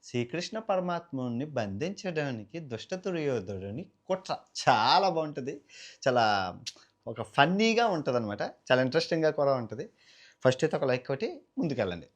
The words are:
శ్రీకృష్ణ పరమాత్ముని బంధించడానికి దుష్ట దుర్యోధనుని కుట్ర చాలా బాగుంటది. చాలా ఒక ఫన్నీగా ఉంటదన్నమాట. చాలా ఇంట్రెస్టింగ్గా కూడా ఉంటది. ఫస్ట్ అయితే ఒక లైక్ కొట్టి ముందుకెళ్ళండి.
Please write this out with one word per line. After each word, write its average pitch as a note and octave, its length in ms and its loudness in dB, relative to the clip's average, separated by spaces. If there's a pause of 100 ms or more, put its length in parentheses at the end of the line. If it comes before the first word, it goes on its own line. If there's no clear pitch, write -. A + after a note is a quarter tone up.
శ్రీకృష్ణ B2 560 -6
పరమాత్ముని E3+ 840 -4
బంధించడానికి C#3 1120 -6
దుష్ట C#3+ 340 -10
దుర్యోధనుని C3 920 -4 (220)
కుట్ర F#3 300 -4 (320)
చాలా C#3 400 6
బాగుంటది. D3+ 520 -4 (460)
చాలా G#2+ 520 2 (480)
ఒక A#2 140 -8
ఫన్నీగా G#3 680 4
ఉంటదన్నమాట. B2 540 0
చాలా C3 400 0
ఇంట్రెస్టింగ్గా D#3 480 2
కూడా C#3+ 240 2
ఉంటది. A#2+ 360 -6 (560)
ఫస్ట్ B2+ 180 4
అయితే D#3 140 0
ఒక D3 60 0
లైక్ B2+ 240 0
కొట్టి A3+ 340 -6 (160)
ముందుకెళ్ళండి. A2+ 580 -2